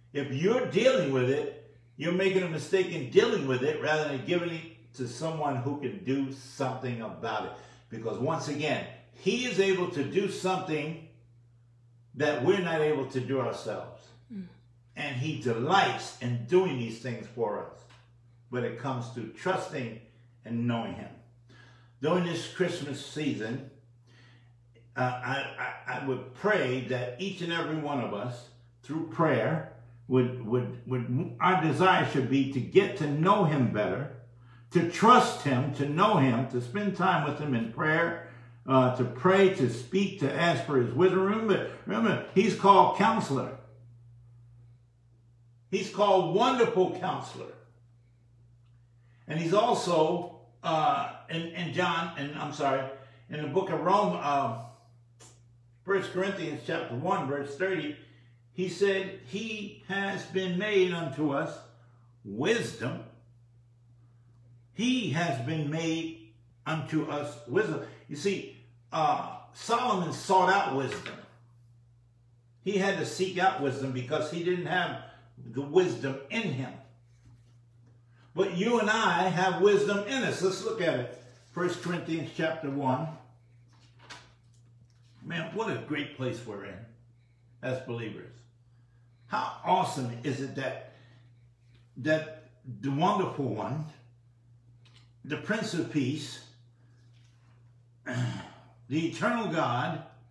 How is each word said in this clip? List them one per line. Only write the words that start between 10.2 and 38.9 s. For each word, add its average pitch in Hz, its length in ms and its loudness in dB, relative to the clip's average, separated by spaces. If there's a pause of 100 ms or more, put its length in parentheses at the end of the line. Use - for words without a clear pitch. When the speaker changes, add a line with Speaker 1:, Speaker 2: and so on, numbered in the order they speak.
Speaker 1:
something 160 760 -4 (1080)
that 147 300 0
we're 190 160 4
not 160 200 0
able 143 260 2
to 131 120 -4
do 131 200 0
ourselves. - 640 -6 (300)
Speaker 2:
Mm. 190 120 -10 (500)
Speaker 1:
And 139 200 -6
he 151 240 -4
delights 123 840 0
in 123 240 -4
doing 175 340 4
these 113 200 -6
things 113 360 -8
for 104 300 -2
us. - 120 -16 (720)
But 123 140 -2
it - 160 -4
comes 127 320 -6
to 113 160 -8 (100)
trusting 135 600 -4 (460)
and 120 220 -2
knowing 113 280 -2
him. - 160 -12 (880)
During 170 240 2
this - 280 -4
Christmas 143 520 -2
season, 127 640 -4 (1300)
uh, 127 60 -2
I, 127 440 -2 (140)
I, - 400 -8
I 139 80 -6
would 123 260 -6
pray 131 540 0
that - 320 -4
each 190 220 -6
and 170 120 -4
every 156 220 -2
one 143 260 -2
of 104 140 -4
us, 123 340 -8 (320)
through 160 280 -4
prayer, 156 640 2 (340)
would, 123 400 2
would, 123 400 -2
would, 127 520 -2
our 165 220 4
desire 156 480 4
should 123 200 0
be 135 240 2
to 127 80 -2
get - 360 4
to 147 140 -2
know 185 320 4
him 135 280 4
better, - 440 -2 (560)
to 165 180 4
trust - 540 6
him, 127 320 2
to 143 120 0
know 190 280 4
him, 131 340 4
to 123 120 -2
spend 202 340 -2
time 175 340 2
with - 100 -4
him 143 140 -2
in 113 200 -2
prayer, 160 560 0 (360)
uh, 131 300 4